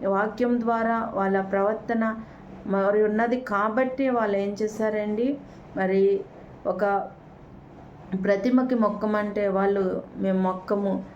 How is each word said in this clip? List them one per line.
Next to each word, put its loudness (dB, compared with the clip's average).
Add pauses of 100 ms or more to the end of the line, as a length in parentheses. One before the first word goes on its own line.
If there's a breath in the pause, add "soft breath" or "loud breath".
(180)
వాక్యం 0
ద్వారా 0
వాళ్ళ 2
ప్రవర్తన 0 (520 loud breath)
మరి 4
ఉన్నది 2 (140)
కాబట్టి 2
వాళ్ళు 2
ఏం -2
చేశారండి? 0 (400 loud breath)
మరి 4 (460)
ఒక 0 (1400)
ప్రతిమకి 2
మొక్కమంటే 0
వాళ్ళు, 2 (160)
"మేము 2
మొక్కము -2 (120)